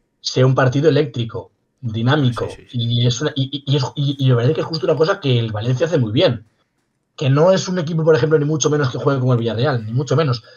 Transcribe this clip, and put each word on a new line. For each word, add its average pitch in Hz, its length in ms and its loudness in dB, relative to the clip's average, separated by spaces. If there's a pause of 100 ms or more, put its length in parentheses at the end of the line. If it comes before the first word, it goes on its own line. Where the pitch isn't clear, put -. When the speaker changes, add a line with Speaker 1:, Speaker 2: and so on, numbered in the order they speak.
(220)
Speaker 1:
sea - 260 2
un 131 80 2
partido 139 340 2
eléctrico, 123 640 -2 (280)
dinámico, 120 720 -2
Speaker 2:
Sí, - 140 -18
sí, - 80 -20
sí. 123 100 -8
Speaker 1:
y 120 240 0
es 123 160 0
una, 147 140 -2
y, 139 300 -6
y, 139 60 -2
y 139 40 2
es, 139 80 0 (120)
y, 143 220 -2
y 131 120 2
me 127 60 4
parece 120 200 2
que 180 60 -2
es 156 40 -4
justo 160 220 -6
una 160 80 2
cosa 165 240 0
que 127 180 0
el 113 140 -2
Valencia 123 340 -2
hace 160 140 0
muy 110 120 0
bien, 143 340 0 (720)
que 139 140 -2
no 151 220 4
es 190 160 0
un 185 100 -4
equipo, 160 260 -2
por 160 120 6
ejemplo, 156 240 2
ni 147 60 0
mucho 151 260 0
menos 147 180 0
que 139 80 -6
juegue 135 220 0
como 127 140 2
el 117 60 2
Villarreal, 113 460 -2
ni 110 80 -6
mucho 139 220 0
menos, 151 280 0 (140)